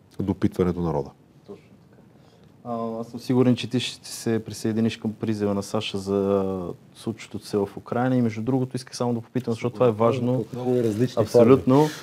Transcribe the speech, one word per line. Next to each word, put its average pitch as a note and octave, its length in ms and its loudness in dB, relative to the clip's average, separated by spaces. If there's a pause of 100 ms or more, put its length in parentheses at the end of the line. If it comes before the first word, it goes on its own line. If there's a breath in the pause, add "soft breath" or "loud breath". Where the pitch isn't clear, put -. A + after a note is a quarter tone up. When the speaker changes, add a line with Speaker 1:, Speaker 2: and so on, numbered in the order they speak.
(200)
Speaker 1:
допитване F#2+ 520 0
до F2 100 -4
народа. D2+ 280 -2 (380)
Speaker 2:
Точно - 180 -20 (260)
така. - 100 -20 (640 soft breath)
А, A#2 380 -6
аз A2+ 60 -12
съм A#2 120 -12
сигурен, B2+ 360 4
че A2 140 -6
ти B2+ 100 -2
ще - 280 -8
се A2+ 380 -2
присъединиш A2+ 520 -2
към A2 160 -6
призива G#2 400 -2
на G2 100 -2
Саша G#2 340 -4
за G2 600 0 (400)
случващото - 460 -10
се - 120 -2
в G2 200 0
Украйна. B2+ 380 -2
И B2 60 2
между A2+ 200 -2
другото, B2+ 340 -2
исках - 200 -12
само A#2+ 180 -2
да A#2 80 -4
попитам, A#2 320 -4
защото A#2+ 200 -4
това B2 140 2
е A#2 40 4
важно. A#2 440 2
Speaker 1:
От A2+ 180 -4
много B2 220 0
и B2 80 2
различни A2+ 380 0
Speaker 2:
Абсолютно. A#2+ 540 6
Speaker 1:
форми. D3+ 280 4